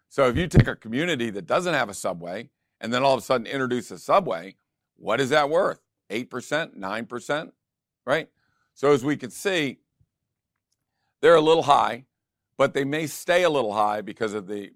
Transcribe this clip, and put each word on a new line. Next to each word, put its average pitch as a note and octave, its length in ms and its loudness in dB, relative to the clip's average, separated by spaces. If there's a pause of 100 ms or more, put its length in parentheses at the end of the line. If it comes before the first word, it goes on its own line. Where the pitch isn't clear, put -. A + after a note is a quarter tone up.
So C3+ 220 2
if A#2 80 0
you F3 100 0
take A#2 200 6
a B2+ 100 -4
community B2 540 -4
that F#2+ 140 -10
doesn't F3 280 -2
have B2+ 160 0
a G2+ 40 -12
Subway F#2 560 -8 (300)
and A2+ 140 -6
then B2 100 0
all C#3 100 4
of A#2+ 60 0
a - 20 -10
sudden A#2+ 240 0
introduce B2 460 -4
a F2+ 80 -14
Subway, A2 560 -2 (400)
what G#2+ 240 -2
is C3 120 0
that D3 180 2
worth? E3+ 320 0 (280)
Eight A#2 200 -8
percent, D3 480 -6
nine G2 280 -6
percent, D3 480 -8 (520)
right? D3 240 0 (440)
So C#3+ 200 2
as B2 100 2
we C#3+ 140 -2
can A#2 140 -12
see, E3 480 -4 (1400)
they're E3 140 8
a D#3 60 8
little D#3+ 220 4
high, A#2+ 420 2 (520)
but C3+ 160 2
they C3+ 120 0
may D3+ 220 -4
stay F3 360 0
a E3+ 60 4
little B2 240 0
high G#2+ 260 0
because G#2 340 -6
of G#2 140 -6
the, G2+ 280 -10